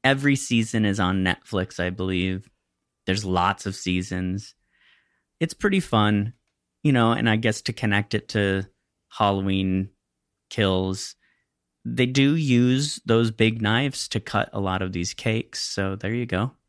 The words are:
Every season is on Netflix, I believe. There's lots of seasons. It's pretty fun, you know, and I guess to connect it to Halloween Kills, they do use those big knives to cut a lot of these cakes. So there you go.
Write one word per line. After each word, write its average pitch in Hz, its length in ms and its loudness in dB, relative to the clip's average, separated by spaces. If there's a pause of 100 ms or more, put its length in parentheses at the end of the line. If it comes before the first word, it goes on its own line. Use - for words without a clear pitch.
Every 135 320 4
season 113 500 0
is 101 140 0
on 92 240 2
Netflix, 92 560 -2
I 90 100 -2
believe. 95 580 -4 (600)
There's 98 180 -2
lots 92 400 0
of 98 100 -6
seasons. 92 800 -4 (880)
It's 165 160 -4
pretty 196 240 0
fun, 104 540 2 (500)
you 151 80 4
know, 117 200 4
and 117 160 0
I 110 100 4
guess 113 260 -2
to 117 100 -6
connect 104 400 -2
it - 160 -4
to 98 360 0 (440)
Halloween 95 800 0 (640)
Kills, 95 640 -2 (680)
they 120 220 0
do 139 300 2
use 131 680 2
those 113 280 2
big 113 320 0
knives 123 460 0
to 110 100 -4
cut - 340 -4
a 104 60 -6
lot 95 240 -2
of 92 100 -6
these 87 220 -4
cakes. - 480 -6
So 98 320 -4
there 104 180 -6
you 120 140 -4
go. 107 240 -2 (180)